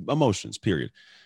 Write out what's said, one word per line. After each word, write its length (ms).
emotions, 480
period. 340